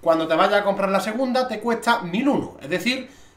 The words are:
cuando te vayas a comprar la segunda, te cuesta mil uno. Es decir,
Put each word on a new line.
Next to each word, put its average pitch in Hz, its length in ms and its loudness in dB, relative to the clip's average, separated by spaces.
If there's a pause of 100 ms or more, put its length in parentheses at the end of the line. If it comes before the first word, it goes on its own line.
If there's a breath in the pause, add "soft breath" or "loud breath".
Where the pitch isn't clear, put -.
cuando 160 260 2
te 160 80 2
vayas 202 260 4
a - 20 -6
comprar 196 260 0
la 190 100 2
segunda, 247 480 -2
te 214 120 -6
cuesta 233 420 0
mil 190 260 -2
uno. - 340 -2
Es 135 80 -14
decir, 247 400 -4 (280 loud breath)